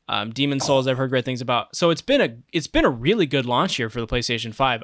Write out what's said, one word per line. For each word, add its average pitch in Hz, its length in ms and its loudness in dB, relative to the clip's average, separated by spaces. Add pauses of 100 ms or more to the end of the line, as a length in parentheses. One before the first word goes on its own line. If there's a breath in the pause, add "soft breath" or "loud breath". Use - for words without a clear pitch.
(100)
Um, 104 200 -4
Demon's 139 340 0
Souls, 135 220 2
I've 131 100 0
heard 131 140 -2
great 127 160 0
things 127 160 -4
about. 120 340 -2
So 170 140 4
it's 160 100 0
been 262 220 2
a, 123 120 -2 (200)
it's 160 140 -2
been 311 180 4
a 175 40 4
really 151 360 2
good 135 180 0
launch 131 340 0
year 113 120 -2
for 120 100 -6
the 113 60 -4
PlayStation 117 480 -4
five. 123 300 0